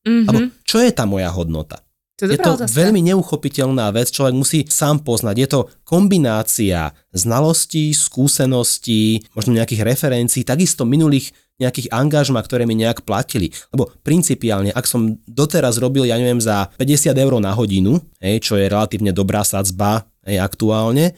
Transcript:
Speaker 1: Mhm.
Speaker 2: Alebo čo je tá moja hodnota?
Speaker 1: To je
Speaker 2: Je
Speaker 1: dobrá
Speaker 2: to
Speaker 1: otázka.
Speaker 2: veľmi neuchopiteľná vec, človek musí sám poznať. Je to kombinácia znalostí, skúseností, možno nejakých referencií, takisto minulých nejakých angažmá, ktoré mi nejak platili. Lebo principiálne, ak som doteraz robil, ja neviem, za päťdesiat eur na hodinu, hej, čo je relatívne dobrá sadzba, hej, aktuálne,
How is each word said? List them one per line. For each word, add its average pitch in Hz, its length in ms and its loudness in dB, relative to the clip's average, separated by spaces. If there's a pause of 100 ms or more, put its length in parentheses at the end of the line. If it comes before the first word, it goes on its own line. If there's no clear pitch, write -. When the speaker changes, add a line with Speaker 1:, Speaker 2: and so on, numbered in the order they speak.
Speaker 1:
Mhm. 233 240 2
Speaker 2:
Alebo 214 140 4 (240)
čo - 180 0
je 247 80 6
tá 240 160 0
moja 95 240 0
hodnota? 80 560 -4 (320)
Speaker 1:
To - 80 -6
je - 20 0
Speaker 2:
Je 196 80 2
Speaker 1:
dobrá - 120 -2
Speaker 2:
to - 120 4
Speaker 1:
otázka. 233 160 -4
Speaker 2:
veľmi 185 280 4
neuchopiteľná 139 880 0
vec, 117 180 0
človek 135 260 0
musí 135 320 0
sám 147 360 0
poznať. 117 340 -2
Je 135 140 0
to 139 100 2 (220)
kombinácia 120 1000 2 (300)
znalostí, 151 800 0
skúseností, 127 1080 0 (300)
možno 110 220 -2
nejakých 113 340 0
referencií, 123 560 -2
takisto 143 420 0
minulých 143 460 2 (260)
nejakých 127 340 -4
angažmá, 135 500 0
ktoré 120 240 -2
mi 117 100 0
nejak 110 280 0
platili. - 500 -4 (160)
Lebo 127 320 -4
principiálne, 117 720 0
ak 127 140 -4
som 113 380 -2
doteraz 131 540 0
robil, 131 280 0
ja 117 120 0
neviem, 123 220 0
za 104 360 -2
päťdesiat 143 400 0
eur 135 220 2
na 98 160 0
hodinu, 104 480 2 (160)
hej, 104 260 -2
čo - 140 -2
je 98 100 2
relatívne 104 460 -2
dobrá 98 300 0
sadzba, 101 680 -2 (140)
hej, 98 180 -2
aktuálne, 110 760 0